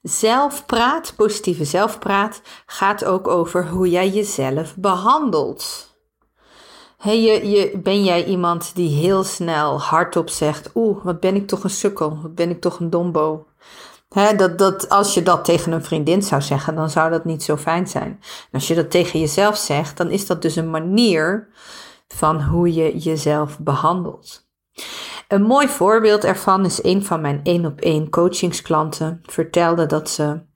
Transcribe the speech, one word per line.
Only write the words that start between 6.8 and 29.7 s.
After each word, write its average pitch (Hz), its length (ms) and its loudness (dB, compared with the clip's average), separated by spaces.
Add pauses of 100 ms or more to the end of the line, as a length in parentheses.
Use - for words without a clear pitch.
Hè, 202 140 -4
je, 220 380 4
je, 202 300 2
ben 196 260 2
jij 175 200 4
iemand 170 500 -2
die 175 140 0
heel 180 360 2
snel 151 560 -2
hardop 165 480 0
zegt: - 460 -4
"Oeh, 214 300 0
wat 170 160 -4
ben 190 140 2
ik 196 120 0
toch - 180 -4
een 185 60 0
sukkel, 160 520 -4
wat 165 120 -12
ben 175 160 -2
ik 170 100 -6
toch 175 200 -4
een 165 100 -2
dombo?" 160 560 -2 (600)
Hè, 208 280 2
dat, 185 220 2
dat, 190 300 2
als 196 260 2
je 175 80 2
dat 175 220 4
tegen 170 280 2
een 160 120 -2
vriendin 160 380 0
zou 156 200 0
zeggen, 151 320 -2
dan 160 160 -2
zou 160 200 2
dat 165 140 -2
niet 160 180 -4
zo 151 140 0
fijn 165 300 -2
zijn. - 340 -8
En - 320 -18
als 135 160 -4
je 170 60 2
dat 165 160 0
tegen 165 300 0
jezelf 196 360 2
zegt, 143 400 -4
dan 170 140 -2
is 196 160 -2
dat 170 160 -4
dus 160 140 -2
een 165 140 -2
manier 180 800 0 (600)
van 156 340 -2
hoe 170 320 2
je 160 240 0
jezelf 151 600 -2
behandelt. 156 920 -4 (800)
Een 202 140 4
mooi 262 260 4
voorbeeld 214 560 4
ervan 190 400 2
is: - 200 -2
een 196 200 2
van 165 160 -2
mijn 143 220 -2
één-op-één 160 680 0
coachingsklanten 165 1120 0
vertelde 165 640 0